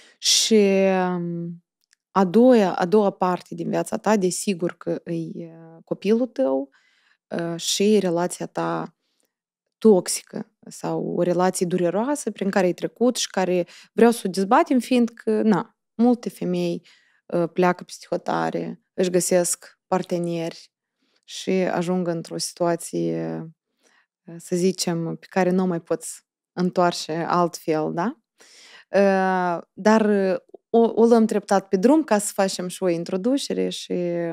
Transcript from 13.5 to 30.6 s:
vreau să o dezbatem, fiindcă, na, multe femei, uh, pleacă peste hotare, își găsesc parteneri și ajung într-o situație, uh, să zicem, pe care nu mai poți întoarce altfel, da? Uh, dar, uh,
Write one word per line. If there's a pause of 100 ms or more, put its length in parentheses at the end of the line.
vreau
să
o
dezbatem,
fiindcă,
na, (160)
multe
femei, (400)
uh,
pleacă
peste
hotare, (140)
își
găsesc
parteneri (540)
și
ajung
într-o
situație, (800)
uh,
să
zicem,
pe
care
nu
mai
poți (280)
întoarce
altfel,
da? (680)
Uh, (100)
dar,
uh, (340)